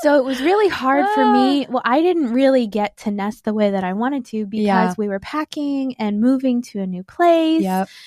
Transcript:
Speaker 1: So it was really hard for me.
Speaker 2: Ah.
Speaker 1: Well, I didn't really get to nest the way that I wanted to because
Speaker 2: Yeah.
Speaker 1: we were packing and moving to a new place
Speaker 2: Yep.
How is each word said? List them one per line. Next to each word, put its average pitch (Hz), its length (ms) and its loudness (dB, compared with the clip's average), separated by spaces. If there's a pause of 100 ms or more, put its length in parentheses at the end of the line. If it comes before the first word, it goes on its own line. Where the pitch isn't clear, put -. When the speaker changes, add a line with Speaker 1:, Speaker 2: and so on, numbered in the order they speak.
Speaker 1:
So 294 140 4
it 262 60 4
was 262 180 -4
really 381 280 2
hard 269 440 0
for 427 120 2
me. 262 400 2
Speaker 2:
Ah. - 60 -12
Speaker 1:
Well, 247 120 -2
I 262 180 2
didn't 330 300 0
really 262 360 2
get 208 320 -4
to 208 120 -6
nest 202 320 -6
the 220 100 -4
way 208 180 0
that 190 120 -2
I 185 80 -4
wanted 247 360 -4
to 214 180 -6
because 214 200 -4
Speaker 2:
Yeah. 185 320 2
Speaker 1:
we 208 120 -4
were 196 100 -4
packing 285 800 -6
and 208 220 -2
moving 254 400 0 (100)
to 208 80 -8
a 190 80 -4
new 185 160 -8
place 320 600 2
Speaker 2:
Yep. 190 260 -2 (180)